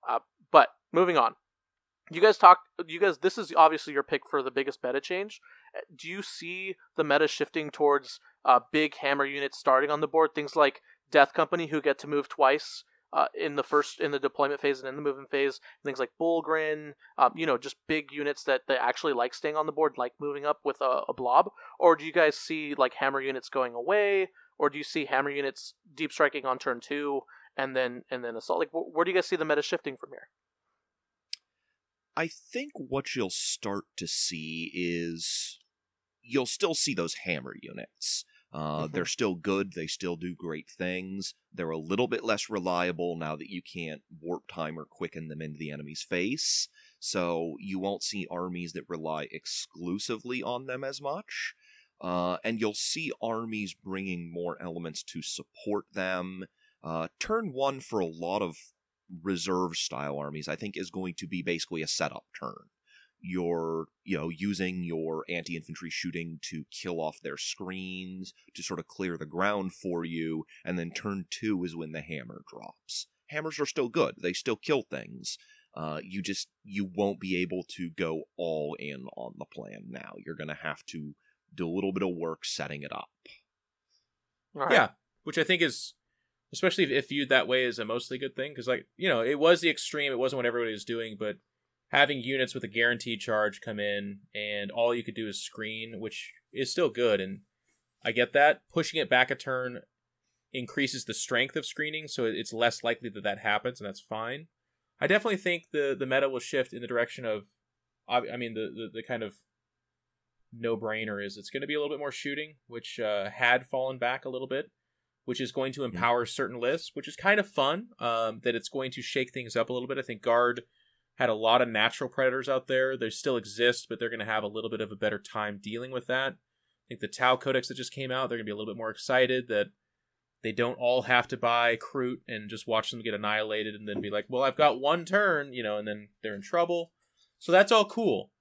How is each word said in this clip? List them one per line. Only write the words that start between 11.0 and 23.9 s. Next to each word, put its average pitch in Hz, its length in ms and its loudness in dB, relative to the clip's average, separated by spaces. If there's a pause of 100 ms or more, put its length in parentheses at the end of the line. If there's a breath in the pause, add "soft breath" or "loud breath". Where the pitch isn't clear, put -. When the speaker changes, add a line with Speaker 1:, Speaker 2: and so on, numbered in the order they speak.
Speaker 1:
Death 143 240 8
Company, 170 320 2
who 147 160 0
get 139 160 4
to - 80 -14
move 143 240 -2
twice, 143 540 2 (280)
uh, 143 140 4 (120)
in 151 180 -2
the 143 60 0
first, - 380 2
in 156 120 0
the 143 60 0
deployment 139 440 0
phase 139 180 2
and 131 80 -8
in 135 80 -8
the 147 60 -8
movement 139 280 -4
phase, 139 300 0 (240 loud breath)
things 135 140 -4
like 127 200 -2
Bullgrin, 156 720 0 (260 soft breath)
um, 127 180 6
you 160 80 -2
know, 135 140 2
just 135 180 -8 (100)
big 151 240 -2
units 143 340 -4
that, 135 220 2
that 127 160 2
actually 123 300 0
like 123 220 0
staying 151 220 -4
on 156 100 0
the 156 60 -4
board, 151 260 2
like 123 200 -2
moving 143 280 -4
up 147 180 0
with 143 160 0
a, 131 260 2
a - 60 -4
blob? 131 380 4 (280 loud breath)
Or 165 180 10
do 147 100 -12
you 160 60 -8
guys 160 220 6
see, 151 400 -6
like, 135 200 4
hammer 135 260 0
units 131 300 -4
going 127 240 0
away? 190 560 2 (260 soft breath)